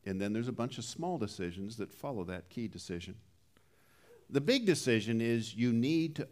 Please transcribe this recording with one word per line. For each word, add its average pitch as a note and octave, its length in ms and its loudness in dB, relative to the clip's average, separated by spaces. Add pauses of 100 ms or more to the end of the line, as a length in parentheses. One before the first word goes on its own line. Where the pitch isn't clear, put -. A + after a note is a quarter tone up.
and F#2+ 140 -2
then G#2 120 0
there's A#2 160 0
a A#2+ 40 -2
bunch A#2 260 -4
of A2+ 60 -8
small E3+ 340 -4
decisions G2 580 -4
that G2+ 160 -6
follow A#2+ 320 -6
that F2+ 240 -8
key A#2 200 -6
decision. F2+ 480 -8 (1160)
The C#3 100 4
big A#3 240 4
decision A#2 560 4
is A2+ 340 0
you A#2+ 180 4
need D#3 440 2
to D3+ 160 -4